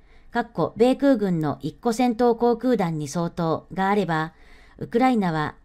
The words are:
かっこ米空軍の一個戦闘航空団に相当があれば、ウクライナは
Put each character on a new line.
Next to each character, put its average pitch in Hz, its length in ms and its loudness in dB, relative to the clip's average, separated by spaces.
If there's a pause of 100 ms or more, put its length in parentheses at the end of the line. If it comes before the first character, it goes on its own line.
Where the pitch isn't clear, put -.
(320)
か 240 100 -4
っ 233 120 -6
こ - 240 -2
米 247 180 4
空 269 200 4
軍 190 240 0
の 143 220 -2
一 156 180 -8
個 233 140 -2
戦 247 200 0
闘 233 220 2
航 240 220 2
空 240 200 0
団 165 220 -2
に 147 80 -6
相 170 220 -4
当 165 440 -4
が 190 160 -2
あ 202 60 2
れ 202 100 0
ば、 160 280 -4 (440)
ウ 139 100 -12
ク 226 120 -2
ラ 262 120 4
イ 240 60 2
ナ 185 140 0
は 156 340 -4